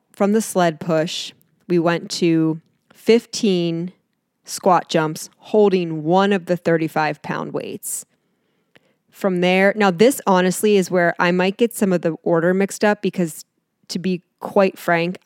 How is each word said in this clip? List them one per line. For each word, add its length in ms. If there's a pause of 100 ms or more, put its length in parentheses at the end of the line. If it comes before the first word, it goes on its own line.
(120)
from 200
the 100
sled 360
push, 540 (360)
we 100
went 340
to 480 (320)
fifteen 1040 (480)
squat 460
jumps 480
holding 640
one 300
of 140
the 100
thirty-five 640
pound 300
weights. 520 (1040)
From 340
there, 340
now 160
this 340
honestly 500
is 140
where 300
I 100
might 260
get 160
some 200
of 100
the 100 (120)
order 280
mixed 320
up 160
because, 440 (440)
to 120
be 220 (180)
quite 360
frank, 500